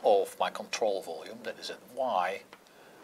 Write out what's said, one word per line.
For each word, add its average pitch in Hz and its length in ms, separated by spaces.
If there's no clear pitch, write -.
of 98 340
my 90 120
control 107 500
volume, 85 440
that - 140
is - 120
at - 80
Y, 98 460